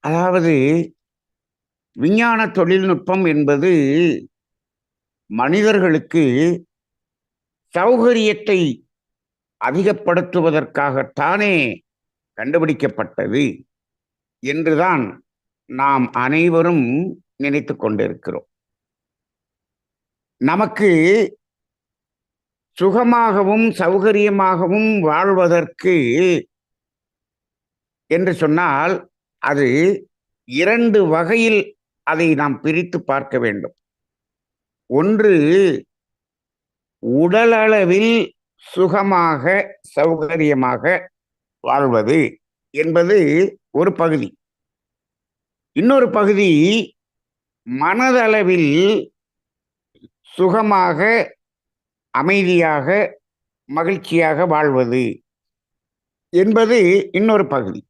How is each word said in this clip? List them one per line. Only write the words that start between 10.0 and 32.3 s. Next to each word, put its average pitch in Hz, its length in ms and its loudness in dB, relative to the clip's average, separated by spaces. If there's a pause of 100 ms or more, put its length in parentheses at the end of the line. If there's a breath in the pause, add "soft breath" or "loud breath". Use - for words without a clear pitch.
கண்டுபிடிக்கப்பட்டது 143 1040 -4 (1000)
என்றுதான் 156 600 -2 (680)
நாம் 131 420 0
அனைவரும் 160 720 0 (500)
நினைத்து 139 400 -6
கொண்டிருக்கிறோம். - 720 -6 (1900)
நமக்கு 196 480 0 (1900)
சுகமாகவும் 220 920 2
சௌகரியமாகவும் 196 1300 0
வாழ்வதற்கு 175 960 0 (2250)
என்று 175 240 0
சொன்னால், 165 640 -2 (460)
அது 139 260 -2 (800)
இரண்டு 208 600 0
வகையில் 202 540 0 (460)
அதை 160 260 -2